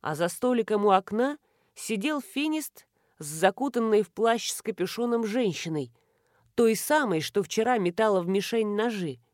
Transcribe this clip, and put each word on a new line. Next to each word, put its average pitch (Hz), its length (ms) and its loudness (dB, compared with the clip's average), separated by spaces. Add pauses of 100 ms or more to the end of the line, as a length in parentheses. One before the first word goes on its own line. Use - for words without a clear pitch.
А 151 140 -4
за 170 120 0
столиком 214 580 0
у 208 60 6
окна 214 460 2 (380)
сидел 247 460 -4
Финист 302 680 -6 (320)
с 156 60 -12
закутанной 214 760 2
в 196 100 -6
плащ 226 400 0
с - 100 -8
капюшоном 233 640 -2
женщиной, 170 680 -2 (640)
той 226 200 4
самой, 233 460 2
что 202 220 -2
вчера 233 340 0
метала 190 440 2
в 170 60 -4
мишень 208 480 0
ножи. 196 440 -4 (140)